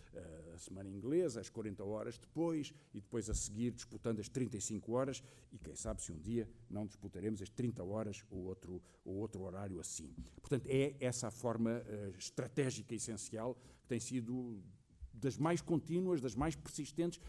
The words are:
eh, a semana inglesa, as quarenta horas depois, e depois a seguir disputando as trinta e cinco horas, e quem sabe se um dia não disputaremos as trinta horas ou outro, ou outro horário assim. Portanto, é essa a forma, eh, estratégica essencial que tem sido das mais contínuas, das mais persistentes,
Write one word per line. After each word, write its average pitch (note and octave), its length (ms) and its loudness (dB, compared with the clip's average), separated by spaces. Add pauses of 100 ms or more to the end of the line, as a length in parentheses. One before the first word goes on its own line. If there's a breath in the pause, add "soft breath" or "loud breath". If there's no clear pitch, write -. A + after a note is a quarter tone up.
(120)
eh, E2 440 -10
a - 20 -12
semana G2 320 -8
inglesa, A#2 500 2
as F#2+ 80 -6
quarenta G#2 360 -4
horas G#2+ 340 -4
depois, D#3+ 560 0 (180 loud breath)
e G#2+ 80 -8
depois G#2 300 -2
a G#2+ 60 4
seguir A2+ 360 2
disputando A2 480 -2
as G2 80 -4
trinta B2 300 0
e F#2+ 40 -2
cinco A2 320 -2
horas, C3 300 2 (280 loud breath)
e A#2+ 80 -12
quem - 160 -10
sabe G#2+ 260 -2
se - 100 -4
um D#2+ 80 -4
dia A2 300 0 (180)
não G#2 200 -2
disputaremos G2 520 -4
as F#2+ 100 -6
trinta A#2 340 0
horas G2+ 480 -2
ou F#2 140 -4
outro, F2+ 360 -6 (240 soft breath)
ou F#2 120 -4
outro G#2 260 -2
horário F#2+ 360 -4
assim. D#2 320 -6 (300 loud breath)
Portanto, - 260 2
é C#3 320 4
essa B2 280 2
a G#2 40 0
forma, A2+ 540 4
eh, G#2 320 -4
estratégica B2+ 800 0
essencial A2 580 -2 (300 loud breath)
que - 40 -20
tem A#2+ 120 2
sido A#2+ 600 -2 (540)
das B2 240 2
mais E3+ 240 6
contínuas, E3+ 580 4
das A#2+ 160 0
mais D3+ 200 4
persistentes, - 720 0